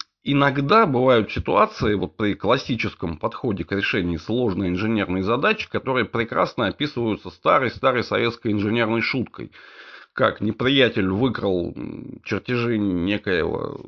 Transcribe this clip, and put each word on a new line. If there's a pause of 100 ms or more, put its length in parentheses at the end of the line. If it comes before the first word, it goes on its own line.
(240)
иногда
бывают
ситуации,
вот
при
классическом
подходе
к
решению
сложной
инженерной
задачи,
которые
прекрасно
описываются
старой-старой
советской
инженерной
шуткой. (640)
Как
неприятель
выкрал,
м,
чертежи
некоего